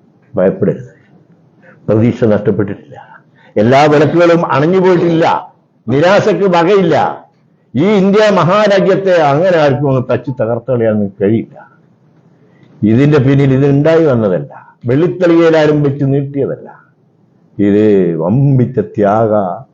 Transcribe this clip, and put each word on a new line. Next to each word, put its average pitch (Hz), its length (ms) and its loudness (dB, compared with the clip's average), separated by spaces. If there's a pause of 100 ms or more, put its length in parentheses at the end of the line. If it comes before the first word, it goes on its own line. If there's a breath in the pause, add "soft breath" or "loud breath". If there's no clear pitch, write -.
(340)
ഭയപ്പെടരുത്, 92 580 -2 (960 loud breath)
പ്രതീക്ഷ 110 360 0
നഷ്ടപ്പെട്ടിട്ടില്ല. 104 720 -4 (580 soft breath)
എല്ലാ 127 280 2
വിളക്കുകളും 165 680 2
അണഞ്ഞു 156 260 0
പോയിട്ടില്ല, 165 760 0 (360)
നിരാശക്ക് 180 580 0 (100)
വകയില്ല. 165 680 0 (520)
ഈ 147 100 0
ഇന്ത്യ 202 500 2
മഹാരാജ്യത്തെ 190 840 0
അങ്ങനെ 156 360 0
ആർക്കും 143 300 0
അങ്ങ് 131 140 -2 (100)
തച്ച് 123 300 -6
തകർത്ത് 113 280 -6
കളയാനൊന്നും 107 420 -2 (100)
കഴിയില്ല. - 460 -4 (1120 soft breath)
ഇതിന്റെ 135 360 2
പിന്നിൽ 135 360 2
ഇത് 139 160 0
ഉണ്ടായി 160 340 2
വന്നതല്ല, 104 720 -4 (100)
വെള്ളിത്തളികയിൽ 165 680 2
ആരും 151 260 2
വെച്ച് 139 220 -2
നീട്ടിയതല്ല. 139 640 -4 (880)
ഇത് 101 580 2
വമ്പിച്ച 123 600 0
ത്യാഗ 104 540 0 (420)